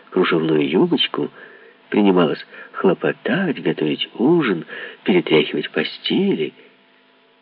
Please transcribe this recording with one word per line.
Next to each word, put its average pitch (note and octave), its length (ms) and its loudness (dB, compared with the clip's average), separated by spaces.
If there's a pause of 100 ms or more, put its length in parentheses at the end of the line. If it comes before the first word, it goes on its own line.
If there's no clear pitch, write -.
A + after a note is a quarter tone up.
(120)
кружевную D#2+ 580 0
юбочку, D#3+ 640 0 (580)
принималась F#2 560 2 (280)
хлопотать, - 880 -2
готовить - 540 -2
ужин, D3+ 500 2 (380)
перетряхивать D#2 680 0
постели. F#2+ 840 -2 (880)